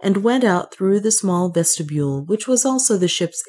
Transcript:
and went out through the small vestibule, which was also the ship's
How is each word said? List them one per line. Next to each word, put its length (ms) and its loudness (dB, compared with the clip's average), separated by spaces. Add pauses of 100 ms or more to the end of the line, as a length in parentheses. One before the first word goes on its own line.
and 220 0
went 180 2
out 300 2
through 280 0
the 120 0
small 380 0
vestibule, 760 -2
which 240 -4
was 160 2
also 320 0
the 100 2
ship's 420 -4